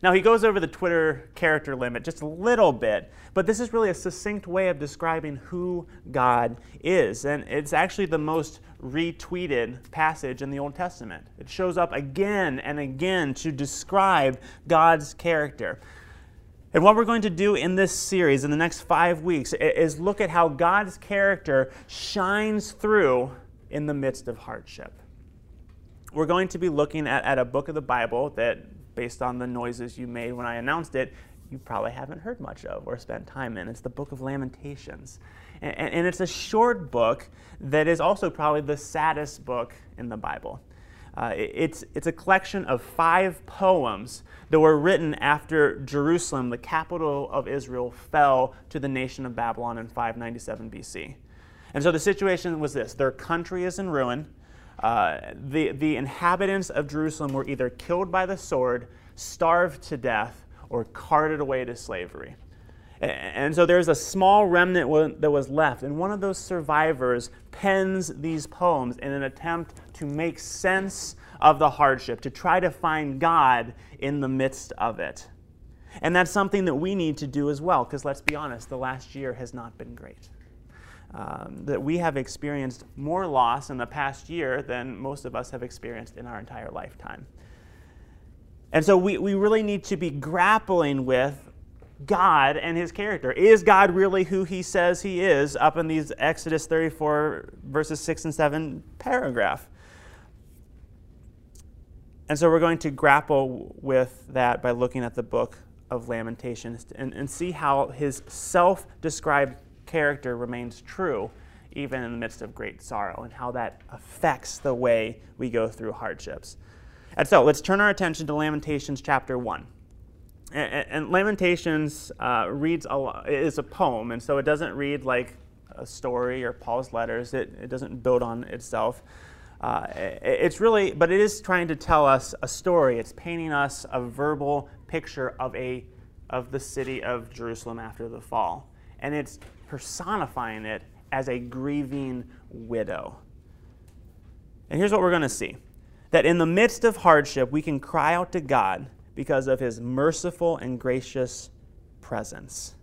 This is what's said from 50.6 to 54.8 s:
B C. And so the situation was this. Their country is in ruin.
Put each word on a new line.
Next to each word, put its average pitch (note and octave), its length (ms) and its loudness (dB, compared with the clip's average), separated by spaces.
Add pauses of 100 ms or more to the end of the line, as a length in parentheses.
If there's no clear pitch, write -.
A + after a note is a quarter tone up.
B G#2 120 -14
C. - 360 -12 (580)
And C#3+ 80 -2
so F3 80 6
the D#3+ 80 0
situation F3+ 600 0
was C#3+ 140 -4
this. A#2+ 220 -6
Their C3+ 160 2
country E3+ 520 -4
is F3+ 140 -4
in F#3+ 140 -4
ruin. C3+ 360 -2 (560)